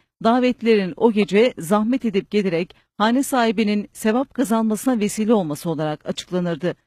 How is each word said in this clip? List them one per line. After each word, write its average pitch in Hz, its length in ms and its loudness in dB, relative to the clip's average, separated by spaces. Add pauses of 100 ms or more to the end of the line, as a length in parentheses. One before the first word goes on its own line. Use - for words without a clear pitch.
(240)
davetlilerin 226 720 2
o 240 140 4
gece 208 460 2
zahmet 214 480 0
edip 196 260 -2
gelerek 185 440 -2 (220)
hane 233 260 2
sahibinin 220 720 0
sevap 226 400 -2
kazanmasına 226 640 0
vesile 208 340 0
olması 170 360 -2
olarak 156 360 -4
açıklanırdı. 175 720 -4 (120)